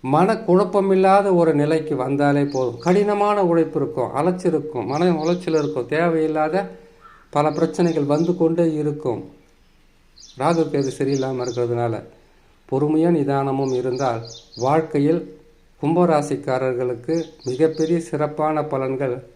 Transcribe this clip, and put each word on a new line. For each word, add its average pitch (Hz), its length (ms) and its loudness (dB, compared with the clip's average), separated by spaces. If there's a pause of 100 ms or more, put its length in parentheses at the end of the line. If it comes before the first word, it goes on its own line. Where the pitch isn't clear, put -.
(140)
மனக்குழப்பமில்லாத 190 1200 4
ஒரு 165 180 4
நிலைக்கு 151 420 0
வந்தாலே 143 500 2
போதும். 127 340 -2
கடினமான 208 640 2
உழைப்பு 165 360 2
இருக்கும், 127 340 -4
அலைச்சல் 175 400 0
இருக்கும், 135 340 -4
மன 165 280 0
உளைச்சல் 160 440 -2
இருக்கும், 143 320 -4
தேவையில்லாத 160 720 0 (680)
பல 147 180 2
பிரச்சனைகள் 156 600 0
வந்து 170 240 2
கொண்டே 170 300 2 (140)
இருக்கும். 147 420 -4 (1160)
ராகு 160 280 2
கேது 143 260 -2
சரியில்லாம 131 520 -2
இருக்கிறதுனால 120 580 -2 (680)
பொறுமையும் 156 480 2
நிதானமும் 139 600 -2
இருந்தால், 123 440 -2 (360)
வாழ்க்கையில் 156 640 0 (600)
கும்பராசிக்காரர்களுக்கு 143 1300 -2 (280)
மிகப்பெரிய 156 580 0
சிறப்பான 151 680 -4
பலன்கள் 131 440 -2 (200)